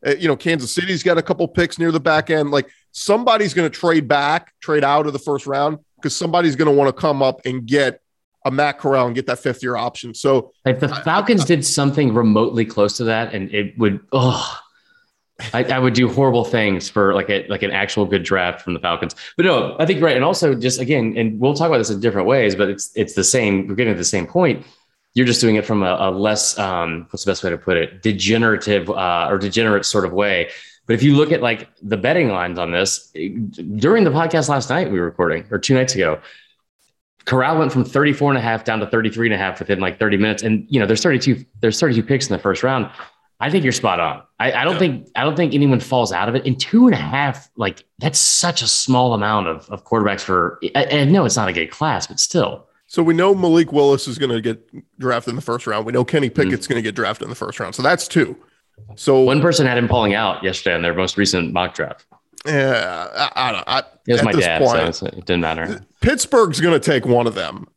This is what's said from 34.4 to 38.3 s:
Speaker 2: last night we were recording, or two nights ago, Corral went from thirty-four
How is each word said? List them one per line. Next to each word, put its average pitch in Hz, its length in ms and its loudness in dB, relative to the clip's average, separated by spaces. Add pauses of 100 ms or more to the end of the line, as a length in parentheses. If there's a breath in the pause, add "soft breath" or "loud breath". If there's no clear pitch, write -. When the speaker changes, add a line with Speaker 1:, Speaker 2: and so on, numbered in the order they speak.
Speaker 2:
last 139 220 -2
night 151 200 -2
we 98 80 -2
were 87 80 -2
recording, 82 460 -2
or 104 60 -2
two - 160 0
nights 127 200 0
ago, 82 240 0 (1080 loud breath)
Corral 131 320 0
went 147 140 2
from 127 120 2
thirty-four 143 460 2